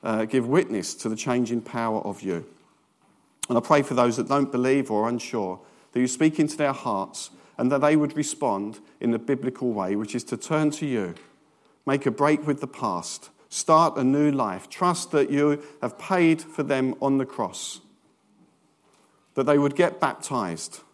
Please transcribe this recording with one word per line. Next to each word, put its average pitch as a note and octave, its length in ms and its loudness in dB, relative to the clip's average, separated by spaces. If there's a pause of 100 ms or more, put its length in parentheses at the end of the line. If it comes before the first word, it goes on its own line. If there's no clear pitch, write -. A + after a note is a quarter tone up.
uh, A2 220 0
give A#2 220 0
witness A#2+ 460 0
to - 160 -6
the A2 60 -2
changing A#2+ 460 -2
power A2+ 400 -4
of G2 200 -8
you. F2 240 -4 (1040)
And A#2+ 80 4
I A#2+ 40 4
pray D3 200 4
for C#3 140 -2
those A#2+ 220 4
that B2 100 -2
don't C#3 240 0
believe C3 400 2
or G#2+ 140 2
are A#2 40 0
unsure, G#2+ 500 -4 (340)
that B2 60 -2
you B2+ 80 2
speak D#3 320 0
into D3+ 180 0
their C#3+ 160 0
hearts - 580 -8 (260)
and B2 140 2
that C#3 100 2
they D3+ 140 6
would D3+ 200 2
respond A2 640 -4 (200)
in A#2+ 120 0
the A2+ 80 0
biblical B2+ 540 -2
way, G2 220 -2
which G#2+ 180 -4
is A#2+ 120 -4
to A#2 120 -6
turn D#3 320 0
to D3+ 160 -6
you, G#2 300 -4 (720)
make C#3 180 0
a C3+ 60 2
break D3 340 2
with C#3+ 160 -2
the C#3 60 -8
past, - 600 -8 (220)
start D#3+ 460 2
a C3+ 60 0
new C#3+ 280 4
life, G#2+ 380 -2
trust F3+ 420 -2
that D3 180 2
you D3 300 2 (220)
have B2 160 -6
paid E3 440 4
for - 220 -6
them C3+ 380 0
on C#3 160 2
the C3+ 80 0
cross, - 560 -8 (1500)
that C3+ 120 0
they D3 120 6
would C#3+ 180 2
get - 240 2
baptized A2 840 -4 (120)